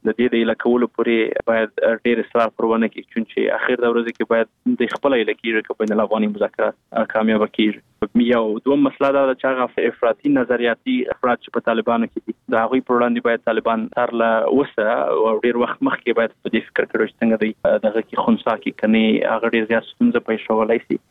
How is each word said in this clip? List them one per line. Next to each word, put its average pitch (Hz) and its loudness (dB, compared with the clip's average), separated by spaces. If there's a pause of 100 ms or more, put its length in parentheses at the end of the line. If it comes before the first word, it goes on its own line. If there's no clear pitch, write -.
د 107 0
دې 120 2
د 120 0
ایله 113 0
کولو 120 2
پورې 117 0 (320)
باید، 110 0 (160)
آه، 113 2
ډېر 117 0
اصرار 113 -2
پر 117 -4
ونه 113 2
کړي، - -8
چون 113 -4
چې - -4 (180)
اخر 127 -2
د 120 0
ورځې 117 -2
کې - -4
باید 113 0 (320)
دوی 113 0
خپله 139 0
ایله 107 -2
کېږي 113 -2
که - -8
بین 107 -2
الافغاني 107 0
مذاکرات، 104 -2 (180)
آه، 110 0 (100)
کامیابه 110 2 (100)
کېږي. 107 0 (360)
یو 117 2
دوم 143 2
مسله 139 0
دا 139 2
ده 131 2
چې - -6
هغه 127 0
افراطي 117 -2
نظریاتي 120 0 (200)
افراد 123 0
چې - -18
په - 0 (100)
طالبانو 117 0
کې - -8
دي، 113 -6 (220)
د 113 2
هغوی 127 0
پر 127 0
وړاندې 120 0
باید 117 0
طالبان 113 -2
سر 120 -2
له 113 2 (240)
اوسه 123 0 (220)
او 110 0
ډېر 120 2
وخت 117 -4
مخکې 120 -2
باید 110 -2 (120)
په - -6
دې 110 0
فکر - -2
کړی 110 0
چې - -20
څنګه 113 2
دوی، 107 -2 (120)
آه، 107 2
دغه 110 0
کې - -12 (100)
خنثی 113 0
کې 110 -4
که 110 -2
نه 110 4 (320)
هغه 113 -2
ډېر 113 0
زیات 113 -2
ستونزه 120 0 (120)
پیښولی 113 0
سي. - -2 (120)